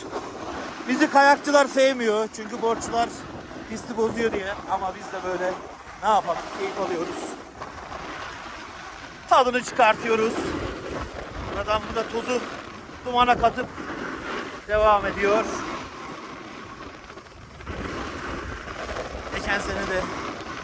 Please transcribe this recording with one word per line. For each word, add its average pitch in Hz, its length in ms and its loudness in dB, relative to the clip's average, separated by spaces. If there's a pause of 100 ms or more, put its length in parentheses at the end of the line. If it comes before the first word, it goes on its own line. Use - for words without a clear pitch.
(880)
Bizi 254 220 4
kayakçılar 277 560 8
sevmiyor. 240 720 4
Çünkü 214 260 -6
borçlular 226 460 2 (640)
pisti 220 260 -6
bozuyor 226 360 2
diye. 202 220 -2 (160)
Ama 190 240 0
biz 196 180 -10
de 185 160 -4
böyle 185 240 0 (500)
ne 190 60 2
yapalım? 170 340 4 (160)
Keyif 196 220 -2
alıyoruz. 175 360 -2 (2250)
Tadını 247 340 8
çıkartıyoruz. 220 680 6 (1200)
Buradan 208 260 0 (100)
bu 220 40 -2
da 220 120 0
tozu 233 320 0 (680)
dumana 247 320 6
katıp 233 280 4 (1000)
devam 208 380 6
ediyor. 202 380 4 (4000)
Geçen 202 220 0
sene 196 320 -2
de 185 120 0 (600)